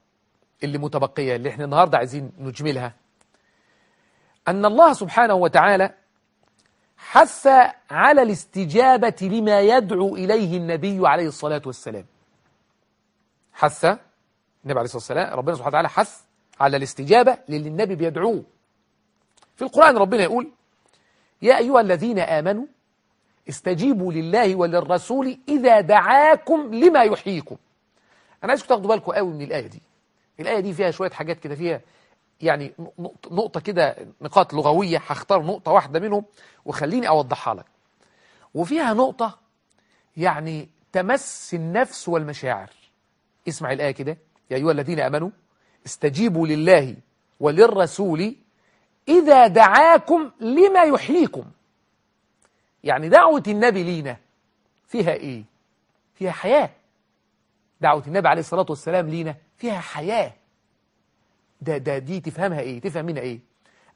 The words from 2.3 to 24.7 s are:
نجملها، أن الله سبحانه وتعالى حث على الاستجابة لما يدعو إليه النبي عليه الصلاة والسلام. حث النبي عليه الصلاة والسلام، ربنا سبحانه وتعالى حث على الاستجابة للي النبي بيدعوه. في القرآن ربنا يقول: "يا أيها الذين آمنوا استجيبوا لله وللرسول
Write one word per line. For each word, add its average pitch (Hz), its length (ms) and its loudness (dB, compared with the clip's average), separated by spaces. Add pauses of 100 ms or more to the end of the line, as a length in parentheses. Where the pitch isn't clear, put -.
نجملها، 131 540 -8 (1500)
أن 196 180 -2
الله 277 280 6
سبحانه 220 400 0
وتعالى 185 600 2 (1040)
حث - 500 2 (440)
على 262 300 4
الاستجابة 220 1000 0
لما 208 400 0
يدعو 202 540 2
إليه 185 420 -2
النبي 170 500 -4
عليه 160 200 0
الصلاة 151 380 -8
والسلام. 113 400 -14 (1500)
حث - 320 -2
النبي 202 140 0 (800)
عليه - 20 -4
الصلاة 120 160 -8
والسلام، 139 420 -6
ربنا 151 160 -6
سبحانه 127 140 -6
وتعالى 151 200 0
حث - 320 -4 (380)
على 139 180 2
الاستجابة 180 600 2 (120)
للي 151 200 -6
النبي 190 260 -4
بيدعوه. 165 480 -4 (1120)
في - 60 -10
القرآن 269 360 4
ربنا 196 260 0
يقول: 240 280 -4 (880)
"يا 254 160 4
أيها 240 240 2
الذين 196 380 -2
آمنوا 180 460 -2 (840)
استجيبوا 185 640 -4
لله 190 420 0
وللرسول 180 800 -2 (100)